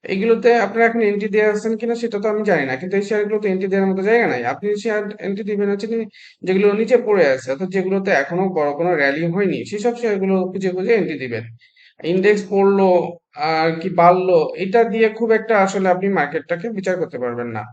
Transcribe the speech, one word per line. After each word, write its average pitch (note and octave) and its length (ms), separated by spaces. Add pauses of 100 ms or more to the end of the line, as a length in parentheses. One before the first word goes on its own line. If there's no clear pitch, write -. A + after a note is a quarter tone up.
এগুলোতে A3+ 520
আপনারা A3 340
এখন A#3 120
এন্ট্রি G#3 340
দিয়ে G#3+ 160
আসছেন G#3+ 260
কিনা A#3 180
সেটা A#3 280
তো A3 60
আমি G#3+ 220
জানি D3+ 160
না, C3 100
কিন্তু F#3 200
এই G3+ 120
শেয়ারগুলোতে G#3 400
এন্ট্রি F#3 200
দেওয়ার F#3+ 220
মতো F#3+ 120
জায়গা A3+ 300
নাই। - 100 (100)
আপনি - 140 (160)
শেয়ার G#3+ 200 (180)
এন্ট্রি G3+ 300
দিবেন G3+ 200
হচ্ছে G3+ 200
কি A#3 60 (500)
যেগুলো G3 200 (140)
নিচে A#3 160 (100)
পড়ে G3 180 (100)
আছে, B2+ 180
অর্থাৎ F#3 160
যেগুলোতে F#3+ 420
এখনো E3+ 380
বড় D3+ 300
কোনো F3 180
র্যালি C#3+ 260 (120)
হয়নি, F3+ 240 (120)
সেসব A3 300
শেয়ারগুলো G3 340 (160)
খুঁজে F#3+ 200
খুঁজে F#3 240
এন্ট্রি D#3+ 240
দিবেন। A#2 260 (600)
ইনডেক্স F#3+ 460
পড়লো G3 380 (460)
আর D#3+ 340 (120)
কি F#3+ 80 (120)
বাড়লো, F#3 380 (260)
এটা G3 200
দিয়ে A3+ 240 (100)
খুব A3+ 100 (100)
একটা G#3+ 160 (100)
আসলে F#3+ 240
আপনি F#3 200
মার্কেটটাকে E3+ 640
বিচার F#3+ 300
করতে C#3 180
পারবেন A#2+ 380
না G#2+ 60 (100)